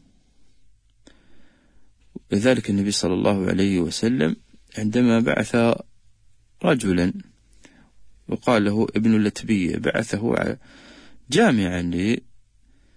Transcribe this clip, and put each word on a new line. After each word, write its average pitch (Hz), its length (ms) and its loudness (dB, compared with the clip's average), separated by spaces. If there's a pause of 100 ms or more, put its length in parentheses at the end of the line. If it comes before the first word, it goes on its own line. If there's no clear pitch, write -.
(2250)
لذلك 113 380 2
النبي 101 200 0
صلى 90 240 -2
الله 95 320 0
عليه 92 340 0
وسلم 117 560 -2 (420)
عندما 113 420 2
بعث 117 540 0 (880)
رجلاً 95 480 0 (1160)
يقال 113 360 0
له 104 220 0 (100)
ابن 113 180 4
اللتبية، 104 640 0
بعثه - 640 -2
ع-، - 180 -2 (720)
جامعاً 95 880 2 (800)